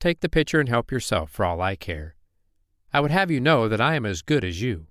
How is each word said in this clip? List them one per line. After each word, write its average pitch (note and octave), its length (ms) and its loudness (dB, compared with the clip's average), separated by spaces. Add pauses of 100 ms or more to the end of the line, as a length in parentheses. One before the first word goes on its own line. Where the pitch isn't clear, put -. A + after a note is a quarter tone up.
take E3+ 200 -2
the - 80 -4
pitcher D#3+ 320 2
and C#3+ 80 2
help A#2 220 0
yourself, G#2 400 -2
for - 140 -4
all F2 160 0
I F#2+ 160 -2
care. D#2+ 380 -10 (760)
I C#3+ 80 2
would D3 100 0
have F#3 200 2
you D3+ 100 0
know C3 280 4
that G#2+ 120 0
I C#3+ 160 2
am C3 100 -4
as F#2+ 160 -4
good D3 220 2
as F2+ 180 -4
you. G#2 280 -4